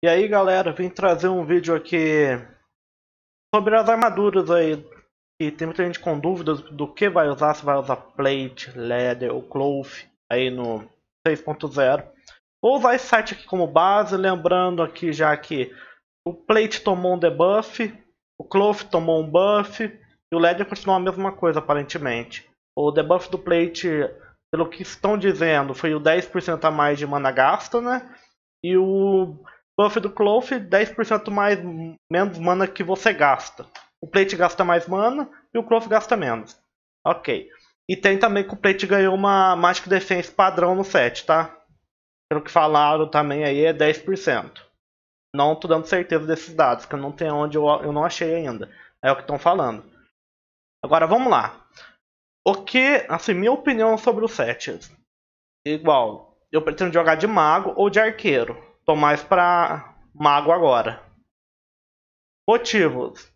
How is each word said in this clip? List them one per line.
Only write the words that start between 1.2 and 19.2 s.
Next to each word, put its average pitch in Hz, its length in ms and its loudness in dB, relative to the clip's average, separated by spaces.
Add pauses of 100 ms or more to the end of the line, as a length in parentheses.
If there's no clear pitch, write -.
um 180 180 -2
vídeo 165 300 0
aqui 156 500 0 (1300)
sobre 214 240 2
as 214 100 2
armaduras 202 640 2
aí, 160 340 2 (560)
que 151 120 -4
tem 160 160 -8
muita 175 180 -4
gente 175 140 -6
com 156 200 -4
dúvidas 156 400 -4
do 147 320 -10
que - 160 -2
vai 165 220 2
usar, 147 240 0
se - 100 -10
vai 143 140 0
usar 135 200 -2
plate, 135 760 -4
leather 123 600 -4
ou 127 120 -6
cloth 139 640 -6 (240)
aí 127 180 0
no 117 400 -8 (380)
seis 151 120 0
ponto 151 280 -8
zero. 135 360 0 (600)
Vou 262 140 4
usar 240 180 2
esse 254 100 -4
site 220 300 0
aqui - 100 -20
como 180 220 -2
base, 190 500 2
lembrando 180 640 0
aqui 165 320 -4
já 151 240 2
que 139 340 -6 (540)
o 170 80 -8
plate 220 480 0
tomou 180 320 0
um 180 60 -4
debuff, 196 760 0 (440)
o - 40 -14
cloth 202 420 0
tomou 165 360 0